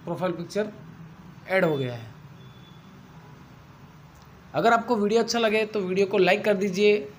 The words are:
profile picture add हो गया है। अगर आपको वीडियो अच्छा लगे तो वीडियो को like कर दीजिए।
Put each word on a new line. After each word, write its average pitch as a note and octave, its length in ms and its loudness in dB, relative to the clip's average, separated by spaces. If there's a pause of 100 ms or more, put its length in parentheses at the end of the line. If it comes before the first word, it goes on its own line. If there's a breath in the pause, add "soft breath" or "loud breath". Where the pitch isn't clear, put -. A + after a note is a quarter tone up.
profile F3 300 -6
picture G3+ 380 -8 (760)
add F#3 180 2
हो D#3 120 0
गया B2 160 -4
है। A2+ 180 -14 (2500)
अगर F#3 200 4
आपको A#3 220 0
वीडियो G#3 260 2
अच्छा A3+ 180 -2
लगे A3 260 2
तो G#3+ 140 -6
वीडियो F#3 280 0
को G3+ 100 -2
like G3+ 280 4
कर G#3+ 100 4
दीजिए। G#3 640 0